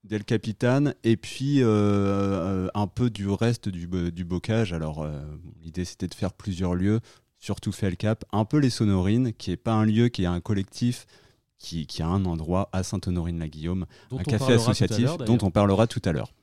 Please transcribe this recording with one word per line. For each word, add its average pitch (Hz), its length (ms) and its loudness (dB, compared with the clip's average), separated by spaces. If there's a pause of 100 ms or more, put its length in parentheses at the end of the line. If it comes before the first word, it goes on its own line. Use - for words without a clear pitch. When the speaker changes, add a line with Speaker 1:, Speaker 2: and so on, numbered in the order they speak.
Speaker 1:
d'El 104 220 -4
Capitan 123 640 0 (140)
et 113 100 6
puis, 135 480 0
euh, 117 40 6
euh, 98 1080 2
un 104 120 0
peu 123 220 0
du 101 200 -4
reste 117 400 0
du 87 180 -8
bo-, 87 240 -2
du 87 140 -8
bocage. 92 480 -2
Alors, 78 300 -6
euh, 76 180 -8 (420)
l'idée, 85 220 -6
c'était - 240 -8
de - 40 -12
faire 92 200 -4
plusieurs 90 420 -4
lieux, 101 240 2 (400)
surtout - 320 -6
fait - 160 -4
El 90 80 -2
Cap, 107 380 -4
un 107 100 2
peu 147 140 0
les 139 120 4
Sonorines, 107 640 2
qui - 200 -8
est 85 60 -4
pas 113 160 -2
un 110 120 4
lieu, 113 240 4
qui 98 140 -2
est 90 40 2
un 87 140 0
collectif, - 680 -2 (500)
qui, 82 300 -8
qui - 160 -6
a 80 40 0
un 95 180 2
endroit 85 480 -2
à 92 100 -2
Sainte-Honorine-la-Guillaume, 85 1000 -4 (260)
Speaker 2:
Dont 131 60 -6
Speaker 1:
un - 20 -4
Speaker 2:
on 92 40 -4
Speaker 1:
café 110 140 0
Speaker 2:
parlera 123 200 4
tout - 40 6
à 123 100 2
Speaker 1:
associatif 107 340 2
Speaker 2:
l'heure, 165 120 -2
Speaker 1:
dont 143 60 -8
Speaker 2:
d'ailleurs. 113 220 4
Speaker 1:
on 92 60 2
parlera 101 360 4
tout - 160 -6
à 92 80 0
l'heure. 64 320 -4